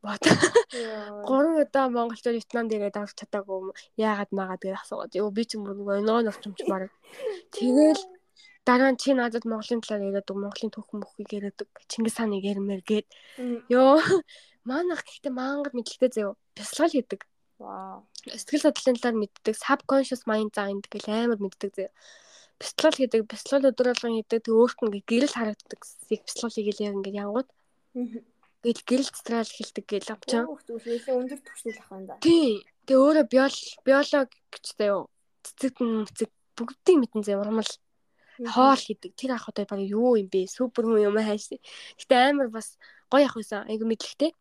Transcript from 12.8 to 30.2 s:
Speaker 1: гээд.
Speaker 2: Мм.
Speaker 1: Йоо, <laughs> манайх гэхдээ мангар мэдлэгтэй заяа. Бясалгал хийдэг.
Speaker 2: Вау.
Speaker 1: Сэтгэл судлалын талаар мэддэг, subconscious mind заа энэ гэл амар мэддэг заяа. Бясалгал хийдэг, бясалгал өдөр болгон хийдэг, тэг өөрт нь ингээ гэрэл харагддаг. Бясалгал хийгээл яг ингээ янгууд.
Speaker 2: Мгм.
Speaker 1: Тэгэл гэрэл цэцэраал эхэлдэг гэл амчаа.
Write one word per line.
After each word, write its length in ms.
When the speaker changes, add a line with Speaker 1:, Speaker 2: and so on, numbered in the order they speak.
Speaker 1:
гээд. 240
Speaker 2:
Мм. 320
Speaker 1:
Йоо, 320
<laughs> 320
манайх 400
гэхдээ 240
мангар 480
мэдлэгтэй 320
заяа. 240
Бясалгал 400
хийдэг. 240
Speaker 2:
Вау. 420
Speaker 1:
Сэтгэл 400
судлалын 320
талаар 160
мэддэг, 400
subconscious 720
mind 300
заа 100
энэ 240
гэл 160
амар 320
мэддэг 320
заяа. 220
Бясалгал 400
хийдэг, 220
бясалгал 400
өдөр 240
болгон 240
хийдэг, 240
тэг 100
өөрт 300
нь 80
ингээ 160
гэрэл 320
харагддаг. 400
Бясалгал 480
хийгээл 260
яг 160
ингээ 220
янгууд. 260
Speaker 2:
Мгм. 240
Speaker 1:
Тэгэл 160
гэрэл 320
цэцэраал 320
эхэлдэг 400
гэл 240
амчаа. 400